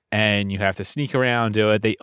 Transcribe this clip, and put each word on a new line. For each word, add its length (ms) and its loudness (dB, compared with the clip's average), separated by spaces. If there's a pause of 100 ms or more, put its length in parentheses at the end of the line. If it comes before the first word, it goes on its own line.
(100)
and 400 2
you 80 -4
have 180 0
to 80 -6
sneak 300 -6
around, 380 0
do 180 2
it. 120 2
They, 200 2